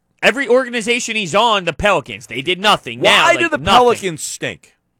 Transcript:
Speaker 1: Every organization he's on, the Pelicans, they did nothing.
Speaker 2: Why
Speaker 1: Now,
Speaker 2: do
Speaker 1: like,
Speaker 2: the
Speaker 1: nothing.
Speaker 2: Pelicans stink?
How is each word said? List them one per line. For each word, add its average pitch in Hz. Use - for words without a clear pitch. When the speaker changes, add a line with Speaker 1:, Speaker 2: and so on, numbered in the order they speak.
Speaker 1:
Every 208
organization 240
he's 185
on, 208
the 165
Pelicans, 147
they 127
did 175
nothing. 156
Speaker 2:
Why 165
Speaker 1:
Now, 208
Speaker 2:
do 339
Speaker 1:
like, 339
Speaker 2:
the 302
Speaker 1:
nothing. 139
Speaker 2:
Pelicans 202
stink? -